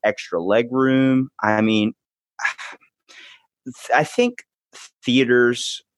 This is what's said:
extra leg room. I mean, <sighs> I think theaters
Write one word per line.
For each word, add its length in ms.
extra 380
leg 300
room. 580
I 200
mean, 320
<sighs> 1600
I 100
think 400
theaters 760